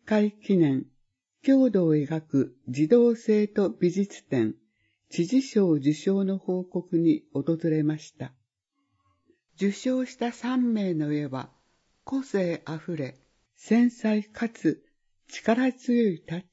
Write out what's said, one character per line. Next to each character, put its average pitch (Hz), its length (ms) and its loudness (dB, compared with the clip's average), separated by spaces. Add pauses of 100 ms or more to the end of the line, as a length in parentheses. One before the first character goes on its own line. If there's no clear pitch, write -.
回 208 260 0
記 208 260 -2
念、 139 300 2 (560)
郷 262 280 4
土 196 140 2
を 156 120 4
描 156 240 -2
く - 360 -2 (120)
児 139 180 0
童 240 300 6
生 214 320 0
徒 202 220 0
美 180 200 0
術 196 340 -4
展、 113 300 -2 (560)
知 170 160 -2
事 262 160 0
賞 202 300 0
受 143 200 2
賞 196 320 -2
の 190 140 -2
報 185 240 -4
告 180 360 -6
に 165 260 2 (100)
訪 160 300 -2
れ 156 180 0
ま 156 160 -2
し - 180 -20
た。 131 160 -12 (1200)
受 202 160 0
賞 254 340 -4
し - 80 -18
た 240 160 -6
三 247 420 -2
名 196 220 -2
の 151 180 -4
絵 147 140 -4
は、 127 240 -10 (540)
個 269 180 -6
性 180 420 -4
あ 160 140 -10
ふ 165 180 -10
れ、 131 220 -10 (380)
繊 240 340 2
細 214 320 -2
か - 260 -8
つ - 360 -4 (420)
力 247 460 -2
強 240 380 0
い 160 100 -6
タ - 160 -10
ッ 185 160 -12